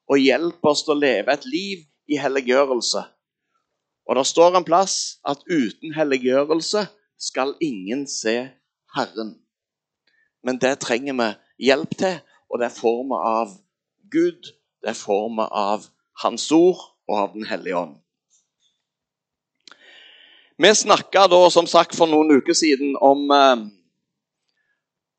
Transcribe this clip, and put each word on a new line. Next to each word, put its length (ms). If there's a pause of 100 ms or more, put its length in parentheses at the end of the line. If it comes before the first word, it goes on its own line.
og 160
hjelper 460
oss 160
til 80
å 80
leve 300
et 120
liv 400 (240)
i 80
helliggjørelse. 880 (1040)
Og 80
det 140
står 260
en 80
plass 320 (320)
at 160
uten 480
helliggjørelse 920 (340)
skal 400
ingen 480
se 300 (580)
Herren. 400 (1040)
Men 240
det 160
trenger 400
vi 100 (380)
hjelp 320
til, 200 (280)
og 140
det 80
er 100
formet 400
av 360 (520)
Gud, 460 (260)
det 140
er 20
formet 560
av 320 (400)
Hans 320
ord 240 (240)
og 220
av 100
Den 80
hellige 320
ånd. 220 (2500)
Vi 160
snakket 560
da, 80 (160)
som 160
sagt, 240
for 160
noen 300
uker 160
siden 420
om, 320
eh, 300 (1600)